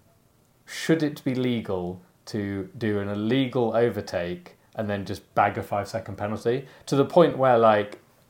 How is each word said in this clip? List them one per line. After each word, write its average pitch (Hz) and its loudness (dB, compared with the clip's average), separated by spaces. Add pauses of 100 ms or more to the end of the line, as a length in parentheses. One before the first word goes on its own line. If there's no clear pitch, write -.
(680)
should - 0
it 147 -4
be 131 -2
legal 104 -4 (240)
to 98 -6 (100)
do 107 -2
an 98 -6
illegal 117 0
overtake 98 -2 (200)
and 110 -4
then 101 -4
just 95 -12
bag 107 2
a 104 -4
five-second 104 -6
penalty? 113 -4 (200)
To - -2
the 139 4
point 143 4
where, 127 6
like, 107 4 (300)